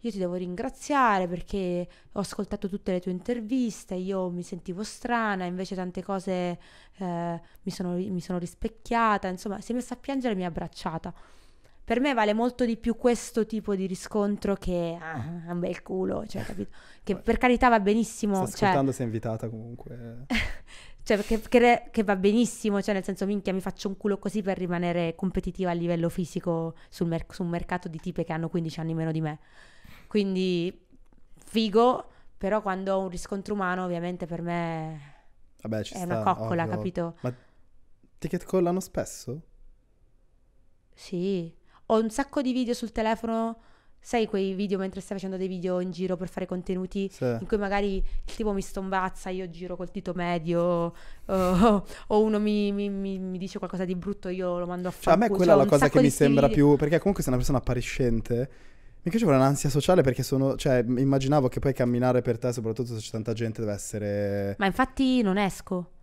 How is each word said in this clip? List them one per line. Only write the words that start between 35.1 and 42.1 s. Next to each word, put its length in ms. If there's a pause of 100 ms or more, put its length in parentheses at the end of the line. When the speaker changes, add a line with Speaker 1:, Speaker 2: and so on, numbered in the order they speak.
Speaker 2:
Vabbè, 220
ci 100
Speaker 1:
è 120
una 160
Speaker 2:
sta, 120
Speaker 1:
coccola, 300
Speaker 2:
ovvio. 120
Speaker 1:
capito? 440
Speaker 2:
Ma 120 (840)
ti 100
catcallano 520
spesso? 600 (1500)
Speaker 1:
Sì. 600 (340)
Ho 120
un 100
sacco 320